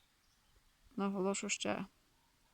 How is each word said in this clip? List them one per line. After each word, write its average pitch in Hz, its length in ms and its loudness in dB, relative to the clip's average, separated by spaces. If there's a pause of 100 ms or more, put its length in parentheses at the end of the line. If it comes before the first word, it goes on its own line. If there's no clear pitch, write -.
(960)
Наголошу 196 540 0
ще 196 360 0 (680)